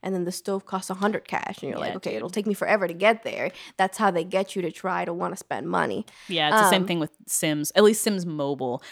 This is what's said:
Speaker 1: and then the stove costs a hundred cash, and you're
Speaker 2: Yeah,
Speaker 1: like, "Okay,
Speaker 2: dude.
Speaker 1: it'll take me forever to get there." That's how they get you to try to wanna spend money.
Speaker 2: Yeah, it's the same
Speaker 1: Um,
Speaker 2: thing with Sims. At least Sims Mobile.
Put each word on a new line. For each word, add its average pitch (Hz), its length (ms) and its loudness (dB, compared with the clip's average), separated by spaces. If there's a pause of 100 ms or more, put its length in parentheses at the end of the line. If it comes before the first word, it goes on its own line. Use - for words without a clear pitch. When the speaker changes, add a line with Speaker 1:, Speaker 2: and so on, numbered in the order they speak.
Speaker 1:
and 190 120 -4
then 180 100 -2
the 180 80 -4
stove 196 340 -6
costs 190 240 -6
a 185 40 -4
hundred 202 320 -2
cash, - 360 -6
and 143 80 -6
you're - 80 -6
Speaker 2:
Yeah, - 80 -4
Speaker 1:
like, - 100 -6
"Okay, - 140 -8
Speaker 2:
dude. - 80 -6
Speaker 1:
it'll 180 120 -6
take 202 160 -4
me 208 80 0
forever 196 320 2
to 170 80 -4
get 214 300 2
there." 135 260 -4 (260)
That's 190 220 0
how 214 120 4
they 170 140 0
get 190 320 -4
you 190 60 -2
to 170 80 -2
try 180 340 -4
to 170 80 -6
wanna 180 240 -4
spend 131 320 -8
money. 165 380 -2 (220)
Speaker 2:
Yeah, 160 220 0
it's 214 120 6
the 196 80 8
same 190 120 4
Speaker 1:
Um, 180 60 0
Speaker 2:
thing 170 120 0
with 156 100 -2 (160)
Sims. 151 480 0
At 208 100 8
least 220 180 6
Sims 190 240 0
Mobile. 139 640 -4